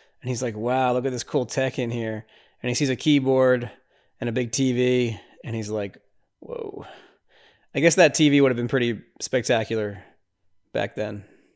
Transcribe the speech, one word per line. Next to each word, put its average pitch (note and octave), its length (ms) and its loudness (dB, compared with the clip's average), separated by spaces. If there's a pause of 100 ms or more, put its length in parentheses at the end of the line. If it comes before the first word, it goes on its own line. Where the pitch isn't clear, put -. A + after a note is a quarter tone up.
(200)
And B2 80 -8
he's B2 140 -4
like, A#2 120 -4
"Wow, B2 380 0
look B2+ 140 0
at C3 60 -2
this B2 120 -6
cool B2+ 220 -2
tech C3 320 -4
in A#2+ 120 -4
here." A2+ 360 -6 (360)
And B2 60 -4
he B2 60 -2
sees C3+ 160 0
a B2+ 60 0
keyboard C3 720 2 (500)
and B2 80 -4
a A2+ 40 -4
big A#2+ 200 -2
T C3 220 0
V. B2 460 0 (220)
And A2+ 140 -8
he's G#2 140 -6
like, G#2 260 -6 (440)
"Whoa." - 460 -10 (920)
I C#3 40 0
guess D#3 160 4
that E3 180 6
T D#3 140 4
V C#3+ 120 6
would C3+ 100 6
have A#2+ 60 0
been A#2+ 120 -2
pretty A#2+ 320 0 (200)
spectacular A2 840 -2 (680)
back A2+ 220 -4
then. G#2 300 -8 (320)